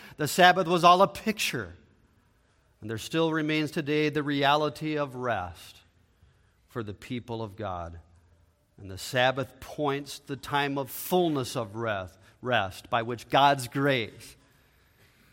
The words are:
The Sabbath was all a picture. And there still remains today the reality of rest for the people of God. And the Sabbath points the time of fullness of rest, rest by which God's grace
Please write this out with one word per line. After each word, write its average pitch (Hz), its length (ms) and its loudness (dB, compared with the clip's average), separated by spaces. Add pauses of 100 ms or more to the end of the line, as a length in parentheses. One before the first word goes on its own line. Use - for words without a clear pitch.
(180)
The 151 100 -2
Sabbath 180 400 6
was 165 160 2
all 180 180 10
a 196 60 8
picture. 143 680 -4 (1080)
And 110 80 -12
there 110 80 -4
still 160 340 0
remains 156 400 0
today 151 380 0
the 147 140 -2
reality 147 760 0
of 143 180 -4
rest 107 640 -6 (920)
for 123 120 -8
the 101 120 -10
people 117 500 -10
of 104 120 -12
God. 87 440 -10 (840)
And 98 80 -14
the 95 80 -12
Sabbath 127 640 -2
points 143 600 -4
the - 160 -10
time 139 440 -2
of 127 100 -6
fullness 160 680 -2
of 110 200 -6
rest, 107 420 -6 (240)
rest 110 480 -2
by 117 140 0
which 117 260 -8
God's 139 380 4
grace 135 680 -2 (960)